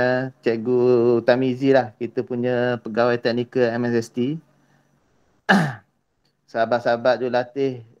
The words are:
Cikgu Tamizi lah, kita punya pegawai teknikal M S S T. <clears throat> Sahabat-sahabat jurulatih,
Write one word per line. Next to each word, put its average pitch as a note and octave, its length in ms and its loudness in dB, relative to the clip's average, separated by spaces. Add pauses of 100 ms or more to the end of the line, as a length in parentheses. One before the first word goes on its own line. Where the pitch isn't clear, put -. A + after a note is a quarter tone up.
(420)
Cikgu A#2+ 800 2
Tamizi B2+ 480 0
lah, B2 260 2
kita A#2+ 300 -6
punya B2 560 -2
pegawai A#2+ 340 0
teknikal A#2+ 560 -2
M A#2+ 160 -4
S A#2 160 0
S A2+ 80 -14
T. - 60 -8 (1300)
<clears throat> - 1000 -4
Sahabat-sahabat A#2 760 0
jurulatih, B2 580 -4 (180)